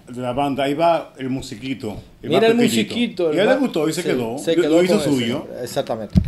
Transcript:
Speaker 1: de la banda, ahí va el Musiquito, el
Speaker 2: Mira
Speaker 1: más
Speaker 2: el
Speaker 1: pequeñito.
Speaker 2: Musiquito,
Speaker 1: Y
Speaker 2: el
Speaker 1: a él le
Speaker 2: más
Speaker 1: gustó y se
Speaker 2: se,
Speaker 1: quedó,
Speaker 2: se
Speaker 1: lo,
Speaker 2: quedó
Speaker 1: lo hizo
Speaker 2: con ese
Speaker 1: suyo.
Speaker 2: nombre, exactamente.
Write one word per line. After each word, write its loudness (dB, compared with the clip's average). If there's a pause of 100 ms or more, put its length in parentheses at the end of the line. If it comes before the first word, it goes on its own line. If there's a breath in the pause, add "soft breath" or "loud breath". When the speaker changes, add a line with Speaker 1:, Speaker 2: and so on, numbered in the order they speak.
Speaker 1:
de -12
la -4
banda, -2
ahí -2
va 0
el -6
Musiquito, -8 (260)
el -10
Speaker 2:
Mira 4
Speaker 1:
más 6
Speaker 2:
el 4
Speaker 1:
pequeñito. 0
Speaker 2:
Musiquito, 0
Speaker 1:
Y 0
Speaker 2:
el 2
Speaker 1:
a 4
él 4
le 6
Speaker 2:
más -2
Speaker 1:
gustó 0
y -2
se -4
Speaker 2:
se, -4
Speaker 1:
quedó, -2
Speaker 2:
se 0
Speaker 1:
lo, 2
Speaker 2:
quedó 4
Speaker 1:
lo 6
hizo 2
Speaker 2:
con 4
ese 0
Speaker 1:
suyo. 0
Speaker 2:
nombre, -10
exactamente. 0